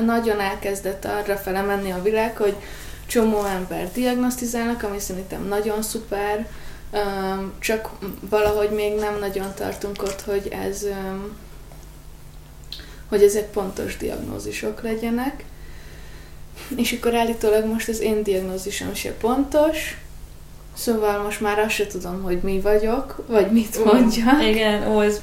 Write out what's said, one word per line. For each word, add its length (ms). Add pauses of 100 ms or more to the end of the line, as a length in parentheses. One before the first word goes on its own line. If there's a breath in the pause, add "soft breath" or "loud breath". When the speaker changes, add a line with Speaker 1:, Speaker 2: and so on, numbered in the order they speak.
Speaker 1:
nagyon 360
elkezdett 640
arra 320
fele 260
menni 280
a 120
világ, 340
hogy 180 (520 loud breath)
csomó 380
ember 480
diagnosztizálnak, 920
ami 160
szerintem 500
nagyon 340
szuper, 640 (460 loud breath)
öm, 680
csak 300 (420)
valahogy 400
még 240
nem 240
nagyon 360
tartunk 480
ott, 200
hogy 260 (180)
ez, 160
öm, 540 (1700 loud breath)
hogy 140
ezek 280
pontos 460
diagnózisok 840
legyenek. 600 (1300 loud breath)
És 160
akkor 220
állítólag 520
most 220
az 120
én 220
diagnózisom 720
se 180
pontos, 840 (800)
szóval 460
most 180
már 180
azt 160
se 120
tudom, 360
hogy 200
mi 180
vagyok, 680
vagy 260
mit 260
Speaker 2:
Ó, 60
Speaker 1:
mondjak. 580
Speaker 2:
igen, 460
ó, 120
ez, 220